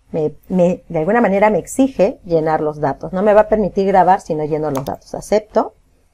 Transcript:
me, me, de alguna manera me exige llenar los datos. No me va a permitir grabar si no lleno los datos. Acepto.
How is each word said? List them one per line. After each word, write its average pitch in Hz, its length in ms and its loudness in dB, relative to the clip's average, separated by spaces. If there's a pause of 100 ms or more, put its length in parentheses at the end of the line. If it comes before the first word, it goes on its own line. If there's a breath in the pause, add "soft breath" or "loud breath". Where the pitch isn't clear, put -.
(120)
me, 151 240 -4 (120)
me, 180 400 0
de 165 120 -4
alguna 190 200 0
manera 202 300 2
me 208 80 0
exige 262 680 0
llenar 160 380 0
los 151 180 -4
datos. 147 320 -4
No 185 120 -4
me 214 100 4
va 208 80 6
a 214 80 -6
permitir 190 380 -2
grabar 190 340 4
si - 140 -6
no 151 100 -4
lleno 151 260 -4
los 139 140 -6
datos. - 280 -10
Acepto. 214 600 -4 (400)